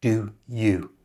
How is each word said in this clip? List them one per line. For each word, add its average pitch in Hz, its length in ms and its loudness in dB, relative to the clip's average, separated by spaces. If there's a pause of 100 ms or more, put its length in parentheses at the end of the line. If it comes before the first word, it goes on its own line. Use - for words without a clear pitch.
Do 110 340 -2 (140)
you? 110 440 0 (120)